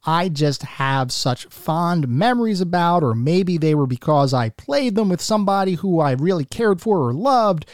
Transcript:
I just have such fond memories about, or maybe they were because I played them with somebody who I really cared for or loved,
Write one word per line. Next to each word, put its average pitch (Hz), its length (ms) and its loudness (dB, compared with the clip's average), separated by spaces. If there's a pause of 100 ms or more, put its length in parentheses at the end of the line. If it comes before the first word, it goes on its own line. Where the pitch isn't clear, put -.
I 175 240 0
just 147 340 -2
have 135 480 -2
such - 360 -4
fond 165 600 -2
memories 214 540 0
about, 175 420 0
or 113 120 2
maybe 170 420 0
they 156 180 2
were 143 120 2
because 139 480 0
I 117 140 -2
played 269 460 -2
them 208 140 2
with 180 100 0
somebody 196 560 0
who 175 240 0
I 143 120 2
really 151 340 0
cared 208 340 0
for 180 280 0
or 117 40 0
loved, 208 640 0